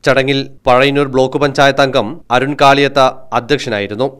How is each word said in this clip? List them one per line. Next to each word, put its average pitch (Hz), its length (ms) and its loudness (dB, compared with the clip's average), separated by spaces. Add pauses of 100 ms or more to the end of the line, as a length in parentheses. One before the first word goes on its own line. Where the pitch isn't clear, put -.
ചടങ്ങിൽ 135 340 0 (260)
പഴയന്നൂർ 139 480 2
ബ്ലോക്ക് 131 300 0
പഞ്ചായത്ത് 139 420 2
അംഗം 127 220 -2 (280)
അരുൺ 131 160 0 (100)
കാളിയത്ത് 139 440 2 (320)
അധ്യക്ഷനായിരുന്നു. 117 680 -4 (120)